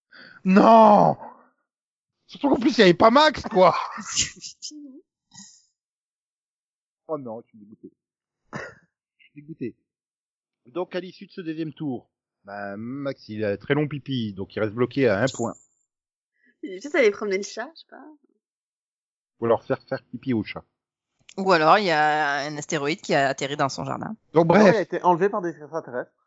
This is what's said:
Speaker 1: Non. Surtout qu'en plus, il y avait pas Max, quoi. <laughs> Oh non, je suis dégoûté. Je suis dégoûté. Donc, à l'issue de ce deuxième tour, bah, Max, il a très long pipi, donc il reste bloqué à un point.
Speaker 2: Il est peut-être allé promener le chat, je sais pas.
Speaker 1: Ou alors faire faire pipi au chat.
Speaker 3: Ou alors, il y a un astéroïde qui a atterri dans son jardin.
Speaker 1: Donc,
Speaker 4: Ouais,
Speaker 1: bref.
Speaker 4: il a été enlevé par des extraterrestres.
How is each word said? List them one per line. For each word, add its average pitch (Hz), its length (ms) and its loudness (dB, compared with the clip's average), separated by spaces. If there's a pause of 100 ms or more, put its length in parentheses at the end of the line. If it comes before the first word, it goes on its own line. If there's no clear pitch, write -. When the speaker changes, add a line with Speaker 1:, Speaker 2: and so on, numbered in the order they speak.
(460)
Speaker 1:
Non. 202 720 6 (1080)
Surtout - 220 -4
qu'en 269 100 2
plus, 233 180 0
il - 20 4
y 220 40 8
avait 180 100 8
pas 226 180 6
Max, 294 320 4
quoi. 185 380 4
<laughs> - 60 -8 (3250)
Oh 156 60 -8
non, 120 240 -12
je - 80 -20
suis 117 80 -20
dégoûté. 104 340 -20 (600)
Je - 720 -20
suis - 80 -20 (100)
dégoûté. 143 340 -14 (920)
Donc, 175 260 -10
à 180 60 -8
l'issue 185 260 -16
de - 60 -20
ce 196 100 -16
deuxième 160 320 -10
tour, 143 340 -10 (360)
bah, 101 340 -12
Max, 135 520 -12
il 107 140 -8
a 101 140 -2
très - 160 -4
long 147 140 -2
pipi, 131 460 -8
donc 92 220 -12
il 101 40 -6
reste 104 160 -4
bloqué 120 340 0
à 98 100 0
un 120 60 0
point. 117 280 -6 (1080)
Speaker 2:
Il 214 120 -14
est 180 100 -14
peut-être 285 140 -14
allé 240 120 4
promener 202 280 -6
le 202 60 -8
chat, 226 300 -14
je - 60 -20
sais - 100 -20
pas. - 140 -20 (1400)
Speaker 1:
Ou 117 60 -6
alors 113 180 0
faire - 160 -4 (100)
faire 131 220 -8
pipi 131 220 -6
au 107 100 -2
chat. - 200 -14 (720)
Speaker 3:
Ou 190 140 -2
alors, 165 280 4
il 208 60 -2
y 175 60 0
a 151 540 0
un 151 120 -10
astéroïde 147 440 -6
qui 185 140 -4
a 139 140 2
atterri 139 260 -6
dans 143 140 -2
son - 160 -10
jardin. 131 300 -8 (180)
Speaker 1:
Donc, 165 180 4
Speaker 4:
Ouais, 185 80 6
Speaker 1:
bref. 214 160 8
Speaker 4:
il - 20 0
a 196 40 0
été 170 200 -8
enlevé 180 280 2
par 208 120 -8
des 175 160 -6
extraterrestres. 147 540 -12 (160)